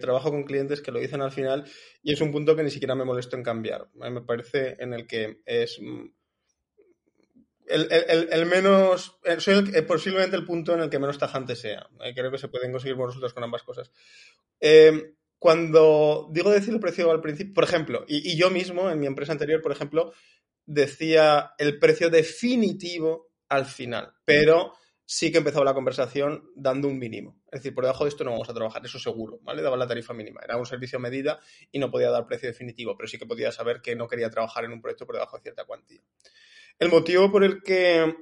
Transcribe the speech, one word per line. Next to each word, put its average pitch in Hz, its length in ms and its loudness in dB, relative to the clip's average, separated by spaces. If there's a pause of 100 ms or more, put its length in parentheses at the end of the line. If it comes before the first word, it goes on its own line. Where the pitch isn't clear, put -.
trabajo 131 300 -2
con 147 120 -4
clientes 139 380 -4
que - 100 -10
lo 120 80 -4
dicen 131 220 -6
al 135 100 -4
final 139 320 -4 (380)
y 147 100 -2
es 147 80 0
un 151 140 0
punto 151 200 2
que 156 100 0
ni 147 60 -2
siquiera 135 260 -6
me 131 100 -4
molesto 123 320 -6
en 123 60 -10
cambiar. 113 440 -6 (140)
A 123 80 -10
mí 123 60 -10
me 120 60 -10
parece 120 580 -4
en 123 140 -10
el 117 140 -12
que 110 380 -6
es, 117 360 -2
mm, 120 240 -12 (1600)
el, 156 240 0
el, 165 180 4
el, 170 240 4
el 165 120 2
menos, 190 800 4
eh, 170 160 0
soy 196 160 4
el, 196 200 2
eh, 160 80 4
posiblemente 185 520 0
el 165 100 -4
punto 170 280 -2
en 170 80 0
el 156 80 -2
que 147 100 -2
menos 143 180 -4
tajante 127 380 -4
sea. - 320 -10 (160)
Eh, 123 100 -10
creo 127 160 -4
que 135 80 -6
se 120 120 -10
pueden 127 220 -6
conseguir 127 240 -6
buenos 123 200 -4
resultados 127 180 -8
con 120 100 -10
ambas 117 200 -8
cosas. 123 280 -16 (680)
Eh, 156 540 8 (260)
cuando 156 920 6
digo 175 200 0
decir 208 220 2
el 220 60 -2
precio 170 320 0
al 160 100 2
principio, 160 320 -8
por 165 100 4
ejemplo, 151 440 -2
y, 151 240 -4
y 160 60 -4
yo 180 120 4
mismo 185 400 -2
en 160 100 -2
mi 143 80 -2
empresa 143 240 -6
anterior, 156 300 -2
por 156 100 -2
ejemplo, 156 420 -2 (520)
decía 151 920 4
el 147 220 -2
precio 165 300 4
definitivo 165 1200 0 (180)
al 135 160 0
final, 120 480 -10 (120)
pero 156 480 6 (320)
sí - 260 -2
que 165 80 4
empezaba 147 260 2
la 135 80 2
conversación 135 800 -4
dando 139 320 -2
un 135 100 -4
mínimo. 113 440 -12 (100)
Es 143 100 -10
decir, 123 140 -10
por 127 80 -4
debajo 127 220 0
de 143 40 0
esto 151 140 -8
no 127 80 -6
vamos 117 180 -8
a 117 40 -12
trabajar, 113 320 -8
eso 123 140 -14
seguro, 110 440 -10
¿vale? 147 180 -8
Daba 135 160 -2
la 127 100 -2
tarifa 120 260 -8
mínima. 110 300 -16
Era 117 140 -6
un 123 80 -6
servicio 127 320 -10
a 127 40 -8
medida 135 380 -4 (320)
y 143 80 -6
no 127 120 -2
podía 123 180 0
dar 120 160 0
precio 123 240 -8
definitivo, 120 480 -10
pero 110 100 -12
sí 117 100 -14
que 120 80 -14
podía 117 260 -4
saber 117 300 -6
que 120 140 -6
no 117 120 -8
quería 117 220 -4
trabajar 113 360 -6
en 117 60 -10
un 117 100 -16
proyecto 117 240 -10
por 120 100 -10
debajo 123 220 -8
de - 60 -20
cierta - 220 -16
cuantía. - 360 -20 (800)
El 175 100 2
motivo 180 420 6
por 202 120 4
el 196 180 0
que 175 600 2